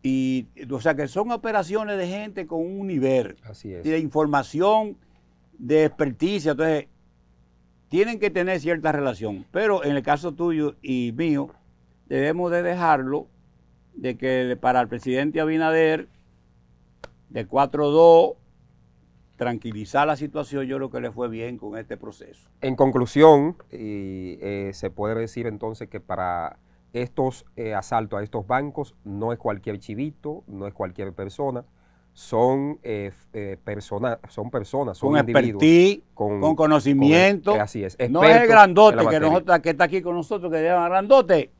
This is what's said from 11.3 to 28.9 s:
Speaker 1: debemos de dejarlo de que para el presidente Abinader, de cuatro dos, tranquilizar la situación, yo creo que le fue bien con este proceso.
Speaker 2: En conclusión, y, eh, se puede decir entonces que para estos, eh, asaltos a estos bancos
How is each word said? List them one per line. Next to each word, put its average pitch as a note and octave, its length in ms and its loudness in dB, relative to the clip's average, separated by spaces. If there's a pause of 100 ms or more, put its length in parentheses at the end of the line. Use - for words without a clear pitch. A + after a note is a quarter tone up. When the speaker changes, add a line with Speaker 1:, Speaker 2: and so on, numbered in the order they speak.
Speaker 1:
debemos D#3+ 440 -2
de F3 120 -2
dejarlo D#3+ 680 -2 (640)
de B2 240 -8
que B2+ 420 -2
para B2+ 220 2
el A2 60 -2
presidente C3 520 -4
Abinader, D#3+ 680 0 (1200)
de A2+ 160 -10
cuatro C#3+ 440 0
dos, E3 420 8 (1040)
tranquilizar A#2 680 -4
la D3+ 100 -2
situación, C#3 500 -8
yo C3+ 100 -6
creo C3+ 140 -8
que B2+ 100 -10
le A#2+ 120 -8
fue A#2+ 160 -8
bien A2+ 280 -10
con G#2 220 -14
este A2 180 -14
proceso. - 540 -20 (100)
Speaker 2:
En C3 160 -4
conclusión, C#3+ 800 4 (160)
y, G2 680 -12
eh, G2 320 -8
se F#2+ 160 -8
puede G#2 240 -6
decir A2+ 320 -8
entonces A2 420 -10
que G#2 100 -16
para F2 600 -8 (340)
estos, B2+ 520 -6 (120)
eh, A2 180 -8
asaltos G#2 460 -4
a - 20 -6
estos G#2 240 -10
bancos C3+ 480 -6 (100)